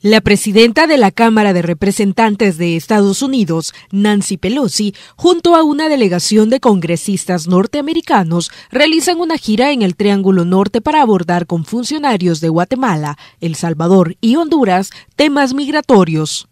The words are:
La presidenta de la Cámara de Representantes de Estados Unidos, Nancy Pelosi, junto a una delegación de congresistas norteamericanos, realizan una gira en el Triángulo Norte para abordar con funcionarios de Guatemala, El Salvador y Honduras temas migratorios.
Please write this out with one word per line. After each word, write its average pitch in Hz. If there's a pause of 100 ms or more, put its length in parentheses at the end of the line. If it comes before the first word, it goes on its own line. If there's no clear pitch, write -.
La 214
presidenta 214
de 302
la 196
Cámara 214
de 175
Representantes 196
de 170
Estados 202
Unidos, 196 (180)
Nancy 202
Pelosi, 214 (220)
junto 339
a 320
una 302
delegación 214
de 262
congresistas 175
norteamericanos, 214 (220)
realizan 320
una 330
gira 247
en 247
el 185
Triángulo 196
Norte 196
para 302
abordar 175
con 165
funcionarios 226
de 165
Guatemala, 170 (240)
El 165
Salvador 170
y 233
Honduras 254 (260)
temas 285
migratorios. 233